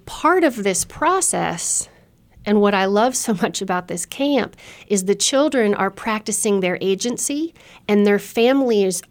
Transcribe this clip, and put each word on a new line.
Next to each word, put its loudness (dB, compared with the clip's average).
part 2
of 0
this -2
process -2
and 4
what 4
I 2
love 2
so -2
much -2
about -4
this -6
camp -2
is 0
the 2
children 2
are -2
practicing -2
their -2
agency, -4
and 4
their 4
families 2